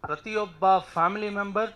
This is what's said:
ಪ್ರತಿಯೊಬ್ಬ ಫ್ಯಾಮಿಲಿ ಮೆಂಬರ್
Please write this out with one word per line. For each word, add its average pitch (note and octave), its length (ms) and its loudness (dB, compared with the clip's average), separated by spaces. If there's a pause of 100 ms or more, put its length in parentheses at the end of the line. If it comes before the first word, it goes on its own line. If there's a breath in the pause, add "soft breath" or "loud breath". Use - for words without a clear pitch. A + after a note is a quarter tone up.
ಪ್ರತಿಯೊಬ್ಬ F#3+ 760 0
ಫ್ಯಾಮಿಲಿ F#3+ 520 -2
ಮೆಂಬರ್ G3+ 460 -4